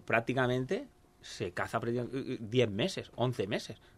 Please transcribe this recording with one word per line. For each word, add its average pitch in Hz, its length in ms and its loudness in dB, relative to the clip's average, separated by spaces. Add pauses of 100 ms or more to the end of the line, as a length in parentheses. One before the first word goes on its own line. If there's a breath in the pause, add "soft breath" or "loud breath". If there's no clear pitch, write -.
prácticamente 127 800 2 (360)
se - 300 -6
caza 101 280 -2
prácticamente, 120 540 -2
eh, - 80 -6
diez 117 280 4
meses, 110 460 -2
once 117 300 0
meses, 117 320 -4 (200 soft breath)